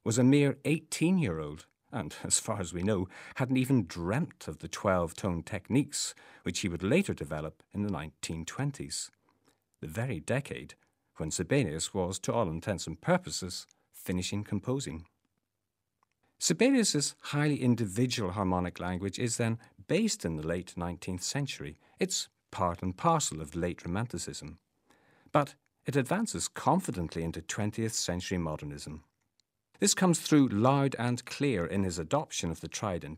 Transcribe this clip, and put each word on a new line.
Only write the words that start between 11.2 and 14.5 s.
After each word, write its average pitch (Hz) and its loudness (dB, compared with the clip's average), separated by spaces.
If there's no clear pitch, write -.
Sibelius 90 0
was, 92 -2
to - -2
all 110 2
intents 82 -4
and 80 -8
purposes, 120 -2
finishing 95 -4
composing. 101 -4